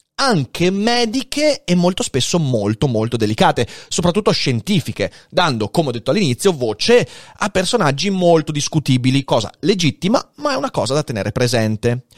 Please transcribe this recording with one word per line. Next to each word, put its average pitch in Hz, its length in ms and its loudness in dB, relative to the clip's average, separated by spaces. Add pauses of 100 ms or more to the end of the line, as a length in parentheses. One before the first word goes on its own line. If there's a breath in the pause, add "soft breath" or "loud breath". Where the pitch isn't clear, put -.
(140)
anche 180 560 0
mediche 240 920 -2
e 175 100 0
molto 180 280 2
spesso 147 360 -2
molto, 110 480 0
molto 113 320 0
delicate, 117 500 2 (200 loud breath)
soprattutto 175 420 0
scientifiche, 123 840 -2 (160 loud breath)
dando, 135 400 0
come - 220 0
ho - 20 -2
detto 117 200 -2
all'inizio, 185 400 2
voce 147 540 2 (300 loud breath)
a 208 140 -4
personaggi 180 580 0
molto 170 440 2
discutibili, 135 680 0
cosa 117 280 0 (100)
legittima, 180 640 0 (100)
ma 294 180 -4
è - 20 -2
una 277 140 -4
cosa 120 240 -2
da 151 80 0
tenere 104 300 -4
presente. 120 760 0 (120)